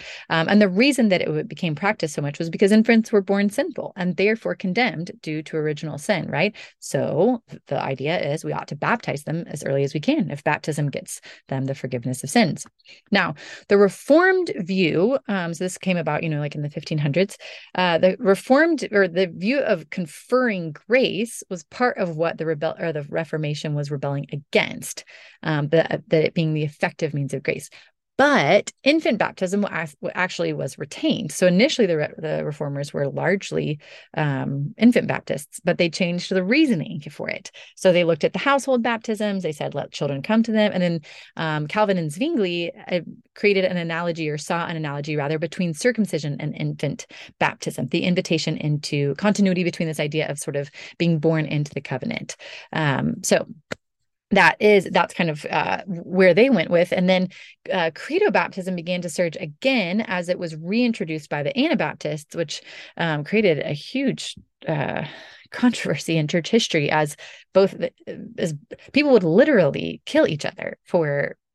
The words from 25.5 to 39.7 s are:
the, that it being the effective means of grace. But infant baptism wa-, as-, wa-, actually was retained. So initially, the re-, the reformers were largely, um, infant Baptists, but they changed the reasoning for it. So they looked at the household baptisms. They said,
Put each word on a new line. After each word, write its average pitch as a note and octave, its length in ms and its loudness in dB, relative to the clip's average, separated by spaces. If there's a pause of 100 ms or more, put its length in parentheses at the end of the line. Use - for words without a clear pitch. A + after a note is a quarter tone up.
the, D#3 400 2
that D#3+ 160 4
it - 100 -2
being D#3 180 0
the D#3 120 0
effective D#3 500 -4
means C#3 180 -4
of C3+ 100 -6
grace. - 280 -4 (480)
But B3 540 4 (100)
infant D4+ 360 2
baptism G3 420 -2
wa-, G3 100 -2
as-, D#3+ 300 -6
wa-, F3+ 140 -6
actually F3 400 -2
was C#3+ 240 -6
retained. E3 540 -4
So - 140 2
initially, G#3 400 4
the E3 120 0
re-, - 180 -4
the D#3 300 -4
reformers D3 480 -6
were C#3+ 140 0
largely, D3+ 680 -2 (380)
um, C#3+ 600 -2
infant A#3 280 6
Baptists, - 560 -4
but E3+ 140 0
they E3+ 140 2
changed F3 420 -4
the F#3+ 100 2
reasoning G#3 680 2
for - 180 -10
it. - 220 -10 (240)
So - 180 4
they F3 120 4
looked E3 200 2
at - 80 2
the F#3+ 60 -6
household C4+ 440 2
baptisms. G#3+ 600 -2
They D#3+ 100 -4
said, C#3+ 220 -6